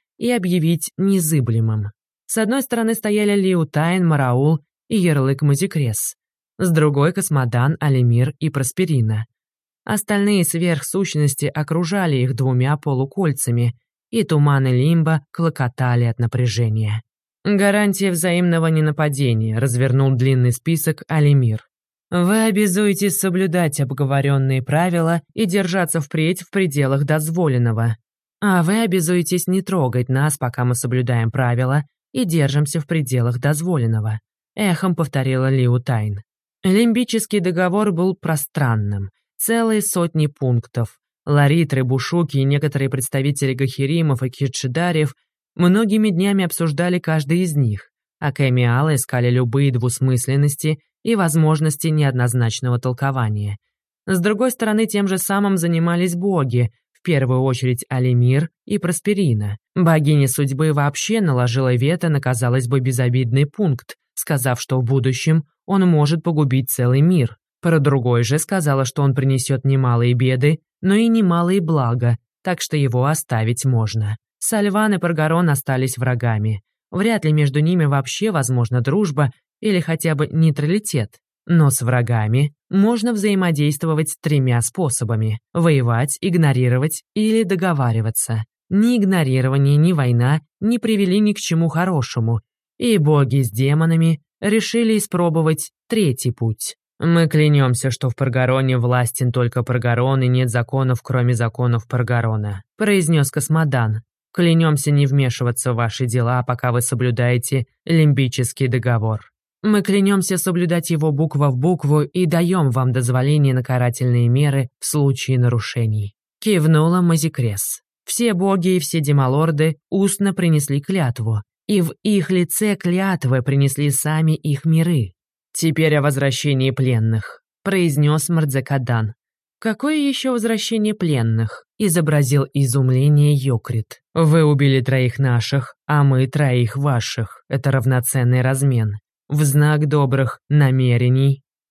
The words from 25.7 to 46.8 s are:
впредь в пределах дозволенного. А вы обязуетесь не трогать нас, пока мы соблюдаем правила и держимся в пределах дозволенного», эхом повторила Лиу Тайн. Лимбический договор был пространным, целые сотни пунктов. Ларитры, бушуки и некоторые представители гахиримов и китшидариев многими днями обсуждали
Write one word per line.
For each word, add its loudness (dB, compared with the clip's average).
впредь -2
в -20
пределах 0
дозволенного. 0
А 2
вы 0
обязуетесь 0
не 0
трогать -2
нас, 0
пока -4
мы 0
соблюдаем -2
правила 0
и -2
держимся 0
в -8
пределах -2
дозволенного», -2
эхом 0
повторила -2
Лиу 2
Тайн. -4
Лимбический 2
договор 0
был 0
пространным, -4
целые 0
сотни -2
пунктов. -4
Ларитры, 2
бушуки -2
и 0
некоторые -2
представители -2
гахиримов -2
и -4
китшидариев -4
многими 2
днями 0
обсуждали -2